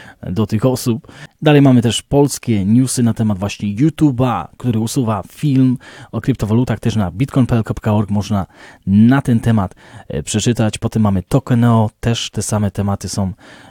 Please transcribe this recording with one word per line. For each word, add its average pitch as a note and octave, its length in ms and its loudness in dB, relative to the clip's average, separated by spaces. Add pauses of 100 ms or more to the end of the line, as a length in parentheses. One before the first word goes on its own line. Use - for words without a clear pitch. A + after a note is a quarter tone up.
(320)
do G2+ 160 -2
tych A2+ 180 -2
osób. B2+ 420 -2 (340)
Dalej D3 200 6
mamy B2+ 200 6
też A2 200 -2
polskie B2 640 0
newsy B2 380 2
na A2+ 100 2
temat G#2+ 260 -2
właśnie G2+ 360 -6
YouTube'a, C3+ 720 0 (100)
który A#2 220 -2
usuwa A2 520 -2
film C3 460 0 (340)
o A2 100 -6
kryptowalutach. A#2+ 580 -2
Też A2 160 -4
na F#2+ 160 -2
bitcoin B2+ 340 0
P B2+ 100 -2
L A2+ 80 0
kropka - 300 -4
org G#2 160 0
można G2+ 360 -2 (420)
na A2+ 340 6
ten A#2 180 2
temat, A2 360 0 (320)
e, D2 160 -6
przeczytać. A2 540 -2
Potem A2+ 240 -2
mamy G2 220 2
Tokeneo, A#2 640 2 (100)
też - 300 -4
te A2 120 -6
same G#2 300 -2
tematy G2+ 380 -4
są, F#2+ 240 -4 (380)